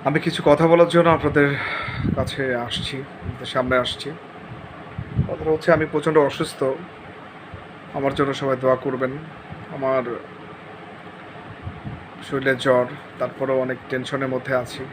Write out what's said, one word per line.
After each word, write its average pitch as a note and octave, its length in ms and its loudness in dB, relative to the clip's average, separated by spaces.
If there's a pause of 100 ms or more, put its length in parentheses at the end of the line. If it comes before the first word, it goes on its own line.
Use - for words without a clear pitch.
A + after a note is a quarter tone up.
আমি C#3+ 160 4
কিছু - 240 -2
কথা D3+ 220 8
বলার E3+ 220 8
জন্য E3+ 200 6
আপনাদের C#3+ 460 4 (640)
কাছে C3 400 -2
আসছি, A#2+ 400 -4
আপনাদের - 500 -10
সামনে B2+ 300 2
আসছি। B2 340 -2 (1160)
কথাটা D#3 220 -2
হচ্ছে, D#3 220 4
আমি D#3 140 4
প্রচণ্ড D#3 320 4
অসুস্থ, C#3+ 460 2 (1300)
আমার C#3 200 2
জন্য C#3 200 2
সবাই C3+ 260 0
দোয়া C3 160 6
করবেন। C3 340 -2 (640)
আমার C3 280 2 (2250)
শরীরে C3+ 260 2
জ্বর, B2+ 300 2 (320)
তারপরেও C3 420 -2
অনেক B2+ 180 -4 (120)
টেনশনের C3 380 -4
মধ্যে B2+ 280 -2
আছি। B2+ 360 -4